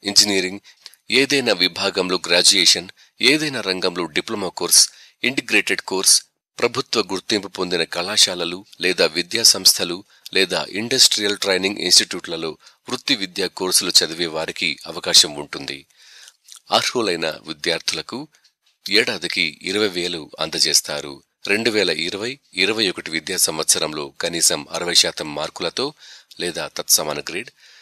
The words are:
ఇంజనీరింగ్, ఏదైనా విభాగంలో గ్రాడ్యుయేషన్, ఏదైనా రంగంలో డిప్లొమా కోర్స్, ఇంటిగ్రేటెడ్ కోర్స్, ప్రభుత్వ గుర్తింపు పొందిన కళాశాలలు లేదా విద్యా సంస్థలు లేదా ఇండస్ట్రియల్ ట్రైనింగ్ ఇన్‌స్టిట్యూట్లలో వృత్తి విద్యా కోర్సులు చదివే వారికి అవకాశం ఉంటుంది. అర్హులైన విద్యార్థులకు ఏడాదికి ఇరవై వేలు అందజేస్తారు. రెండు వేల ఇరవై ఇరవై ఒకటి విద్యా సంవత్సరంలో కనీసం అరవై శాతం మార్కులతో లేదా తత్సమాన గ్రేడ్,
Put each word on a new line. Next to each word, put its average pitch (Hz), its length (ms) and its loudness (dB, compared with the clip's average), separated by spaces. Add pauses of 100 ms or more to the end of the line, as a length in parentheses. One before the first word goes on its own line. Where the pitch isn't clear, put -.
ఇంజనీరింగ్, 98 560 2 (500)
ఏదైనా 131 420 4
విభాగంలో 92 760 0
గ్రాడ్యుయేషన్, 90 600 4 (320)
ఏదైనా 139 400 2
రంగంలో 92 440 -2
డిప్లొమా 101 440 -4
కోర్స్, - 400 4 (360)
ఇంటిగ్రేటెడ్ 113 560 0
కోర్స్, - 420 2 (360)
ప్రభుత్వ 120 420 0
గుర్తింపు 95 480 -2
పొందిన 90 360 -2
కళాశాలలు 92 800 0 (140)
లేదా 87 260 4
విద్యా 87 360 -2
సంస్థలు 95 640 2 (300)
లేదా 87 360 2
ఇండస్ట్రియల్ 104 680 2
ట్రైనింగ్ 98 400 0
ఇన్‌స్టిట్యూట్లలో 85 800 0 (300)
వృత్తి 131 260 -2
విద్యా 95 320 -4
కోర్సులు 92 440 0
చదివే 82 360 2
వారికి 80 500 -4 (100)
అవకాశం 82 480 2
ఉంటుంది. 69 520 -10 (840)
అర్హులైన 95 580 0
విద్యార్థులకు 80 1000 -6 (640)
ఏడాదికి 90 720 -2
ఇరవై 101 260 0
వేలు 87 420 -6 (100)
అందజేస్తారు. 73 800 -2 (240)
రెండు 110 240 2
వేల 98 200 2
ఇరవై 95 480 -4 (160)
ఇరవై 98 340 2
ఒకటి 85 220 -6
విద్యా 80 260 -4
సంవత్సరంలో 78 840 -2
కనీసం 85 500 0
అరవై 85 240 -4
శాతం 80 400 0
మార్కులతో 87 600 -6 (460)
లేదా 85 360 -6
తత్సమాన 76 440 0
గ్రేడ్, 92 300 -8 (320)